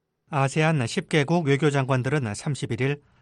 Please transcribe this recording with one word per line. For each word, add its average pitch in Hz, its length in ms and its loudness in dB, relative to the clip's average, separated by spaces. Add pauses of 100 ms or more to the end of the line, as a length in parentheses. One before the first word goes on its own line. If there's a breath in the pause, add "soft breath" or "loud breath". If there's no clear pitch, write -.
(300)
아세안 143 560 2
십 - 220 -6
개국 160 380 2
외교장관들은 135 880 0
삼십일일 139 680 -4 (200)